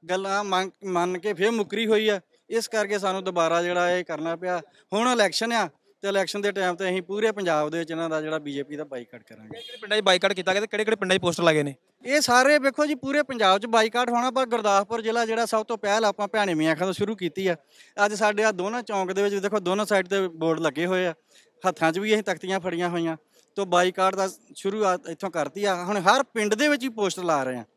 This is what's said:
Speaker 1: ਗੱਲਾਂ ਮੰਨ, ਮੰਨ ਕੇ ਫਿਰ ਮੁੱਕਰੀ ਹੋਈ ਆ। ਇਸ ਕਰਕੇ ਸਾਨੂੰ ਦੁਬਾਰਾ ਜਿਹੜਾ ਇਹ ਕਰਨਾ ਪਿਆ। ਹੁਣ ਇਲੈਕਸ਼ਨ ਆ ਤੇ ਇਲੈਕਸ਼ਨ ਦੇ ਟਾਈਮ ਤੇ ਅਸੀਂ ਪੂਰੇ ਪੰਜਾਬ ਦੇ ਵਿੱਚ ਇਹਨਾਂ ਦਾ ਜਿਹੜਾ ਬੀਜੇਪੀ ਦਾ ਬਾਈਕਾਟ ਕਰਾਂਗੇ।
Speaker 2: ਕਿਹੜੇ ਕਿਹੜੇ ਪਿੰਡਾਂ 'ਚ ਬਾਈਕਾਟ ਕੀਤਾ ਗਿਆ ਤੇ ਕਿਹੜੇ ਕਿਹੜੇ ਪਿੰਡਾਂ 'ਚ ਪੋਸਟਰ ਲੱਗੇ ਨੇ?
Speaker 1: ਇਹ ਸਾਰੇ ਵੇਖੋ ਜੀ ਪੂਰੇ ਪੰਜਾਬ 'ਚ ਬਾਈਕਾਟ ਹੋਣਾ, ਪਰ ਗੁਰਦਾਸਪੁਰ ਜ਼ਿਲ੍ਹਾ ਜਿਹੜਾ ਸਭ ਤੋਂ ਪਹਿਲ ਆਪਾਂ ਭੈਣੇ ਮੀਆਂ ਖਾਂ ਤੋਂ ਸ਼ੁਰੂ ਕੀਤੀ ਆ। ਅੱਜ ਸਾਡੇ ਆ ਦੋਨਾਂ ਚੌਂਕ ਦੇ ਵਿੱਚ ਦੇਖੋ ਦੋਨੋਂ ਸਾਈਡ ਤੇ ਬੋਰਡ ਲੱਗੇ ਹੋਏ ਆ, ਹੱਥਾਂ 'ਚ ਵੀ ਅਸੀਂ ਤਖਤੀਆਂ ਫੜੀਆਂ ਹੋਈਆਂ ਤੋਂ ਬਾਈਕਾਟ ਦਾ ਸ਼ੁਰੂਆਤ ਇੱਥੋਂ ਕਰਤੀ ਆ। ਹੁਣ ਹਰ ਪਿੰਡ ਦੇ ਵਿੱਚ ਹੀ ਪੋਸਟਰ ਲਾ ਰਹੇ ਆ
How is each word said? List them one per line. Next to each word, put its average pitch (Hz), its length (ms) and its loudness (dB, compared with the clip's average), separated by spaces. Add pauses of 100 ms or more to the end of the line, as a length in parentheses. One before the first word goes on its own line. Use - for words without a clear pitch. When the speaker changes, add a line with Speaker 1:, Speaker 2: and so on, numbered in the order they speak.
Speaker 1:
ਗੱਲਾਂ 196 400 -2
ਮੰਨ, 190 260 0 (160)
ਮੰਨ 180 320 -2
ਕੇ 202 160 -4
ਫਿਰ 190 180 0
ਮੁੱਕਰੀ 220 360 -2
ਹੋਈ 214 220 2
ਆ। 202 100 0 (300)
ਇਸ 220 180 -2
ਕਰਕੇ 208 320 -2
ਸਾਨੂੰ 190 240 -2
ਦੁਬਾਰਾ 170 400 2
ਜਿਹੜਾ 175 280 0
ਇਹ 180 140 0
ਕਰਨਾ 165 300 -6
ਪਿਆ। 180 260 -4 (320)
ਹੁਣ 233 180 2
ਇਲੈਕਸ਼ਨ 226 420 2
ਆ 180 140 0 (360)
ਤੇ 196 40 -2
ਇਲੈਕਸ਼ਨ 196 340 -2
ਦੇ 202 100 0
ਟਾਈਮ 185 240 -2
ਤੇ 190 100 -6
ਅਸੀਂ 185 160 -2
ਪੂਰੇ 202 300 -2
ਪੰਜਾਬ 165 380 0
ਦੇ 165 100 -4
ਵਿੱਚ 165 120 -6
ਇਹਨਾਂ 165 180 -4
ਦਾ 156 120 -2
ਜਿਹੜਾ 156 180 -4
ਬੀਜੇਪੀ 143 360 -8
ਦਾ 147 80 -8
ਬਾਈਕਾਟ 123 400 -14
ਕਰਾਂਗੇ। 110 260 -20
Speaker 2:
ਕਿਹੜੇ 226 120 -16
ਕਿਹੜੇ - 200 -16
ਪਿੰਡਾਂ 208 160 -2
'ਚ 220 40 0
ਬਾਈਕਾਟ 190 320 4
ਕੀਤਾ 185 200 0
ਗਿਆ 202 80 2
ਤੇ 220 60 -6
ਕਿਹੜੇ 208 180 -2
ਕਿਹੜੇ 220 100 2
ਪਿੰਡਾਂ 190 220 2
'ਚ 180 40 0
ਪੋਸਟਰ 175 220 -2
ਲੱਗੇ 156 200 6
ਨੇ? 143 100 -6 (320)
Speaker 1:
ਇਹ 285 160 2
ਸਾਰੇ 262 380 6
ਵੇਖੋ 269 260 0
ਜੀ 294 100 -2
ਪੂਰੇ 277 280 -2
ਪੰਜਾਬ 220 360 2
'ਚ 202 60 -10
ਬਾਈਕਾਟ 233 440 2
ਹੋਣਾ, 240 220 0
ਪਰ 262 140 0
ਗੁਰਦਾਸਪੁਰ 214 560 0
ਜ਼ਿਲ੍ਹਾ 226 240 0
ਜਿਹੜਾ 226 200 0
ਸਭ 220 200 0
ਤੋਂ 226 120 -6
ਪਹਿਲ 214 280 0
ਆਪਾਂ 202 220 0
ਭੈਣੇ 202 260 0
ਮੀਆਂ 156 220 2
ਖਾਂ 175 120 -2
ਤੋਂ 190 60 -2
ਸ਼ੁਰੂ 202 220 -4
ਕੀਤੀ 185 320 -4
ਆ। 170 80 2 (500)
ਅੱਜ 208 80 2
ਸਾਡੇ 208 300 2
ਆ 220 80 4
ਦੋਨਾਂ 208 320 -4
ਚੌਂਕ 190 280 -2
ਦੇ 190 120 0
ਵਿੱਚ 202 120 0
ਦੇਖੋ 202 240 -2
ਦੋਨੋਂ 196 260 0
ਸਾਈਡ 190 220 2
ਤੇ 190 200 0
ਬੋਰਡ 160 320 0
ਲੱਗੇ 156 260 0
ਹੋਏ 185 200 0
ਆ, 165 80 -2 (500)
ਹੱਥਾਂ 180 280 2
'ਚ 170 80 -2
ਵੀ 214 140 0
ਅਸੀਂ 214 100 0
ਤਖਤੀਆਂ 190 360 -2
ਫੜੀਆਂ 175 300 -2
ਹੋਈਆਂ 165 260 -2 (420)
ਤੋਂ 202 80 -2
ਬਾਈਕਾਟ 185 500 2
ਦਾ 190 120 0 (280)
ਸ਼ੁਰੂਆਤ 196 540 0
ਇੱਥੋਂ 170 220 -6
ਕਰਤੀ 160 320 -4
ਆ। 196 200 2
ਹੁਣ 202 140 -2
ਹਰ 208 260 4
ਪਿੰਡ 214 300 -2
ਦੇ 254 140 2
ਵਿੱਚ 285 160 0
ਹੀ 262 60 -4
ਪੋਸਟਰ 202 340 -4
ਲਾ 156 200 2
ਰਹੇ 127 140 -4
ਆ 113 60 -10 (140)